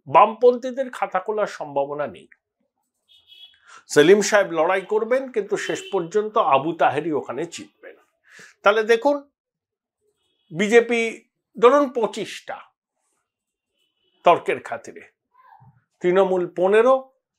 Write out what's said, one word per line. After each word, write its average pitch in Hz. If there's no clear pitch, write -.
বামপন্থীদের 240
খাতা 190
খোলার 208
সম্ভাবনা 143
নেই। -
সেলিম 175
সাহেব 196
লড়াই 170
করবেন, 226
কিন্তু 202
শেষ -
পর্যন্ত 208
আবু 156
তাহেরই 156
ওখানে 127
জিতবেন। -
তাহলে 214
দেখুন, 233
বিজেপি 226
ধরুন 254
পঁচিশটা -
তর্কের 165
খাতিরে, -
তৃণমূল 180
পনেরো, 226